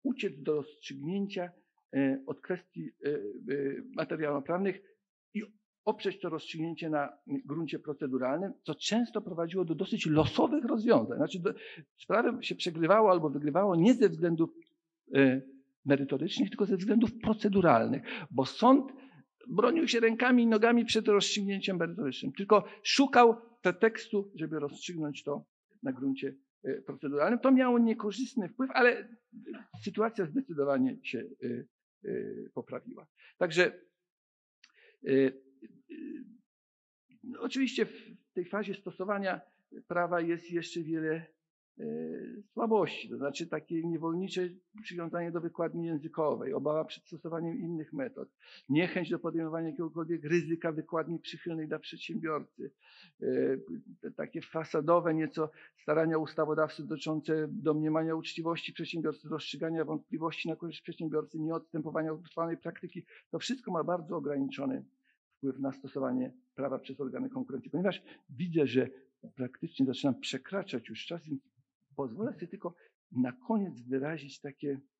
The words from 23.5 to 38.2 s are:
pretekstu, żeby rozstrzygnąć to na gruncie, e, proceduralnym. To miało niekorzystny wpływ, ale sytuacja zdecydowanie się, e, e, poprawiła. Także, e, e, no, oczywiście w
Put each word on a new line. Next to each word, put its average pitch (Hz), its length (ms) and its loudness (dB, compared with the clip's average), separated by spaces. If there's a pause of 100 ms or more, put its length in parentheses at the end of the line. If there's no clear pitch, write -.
pretekstu, 202 760 2
żeby 156 240 -4
rozstrzygnąć 147 640 -6
to 147 220 -4 (380)
na 135 100 -2
gruncie, 135 420 -4 (280)
e, 135 180 -4
proceduralnym. 147 580 0
To 269 120 6
miało 254 280 6
niekorzystny 220 680 0
wpływ, 262 240 -4
ale 240 340 4 (760)
sytuacja 208 420 0
zdecydowanie 139 800 0
się, - 160 -6
e, - 280 -10 (580)
e, - 480 -6
poprawiła. - 540 -12 (300)
Także, 175 280 4 (1400)
e, - 40 2
e, 135 200 6 (1900)
no, - 180 -12
oczywiście 254 440 0
w - 480 -20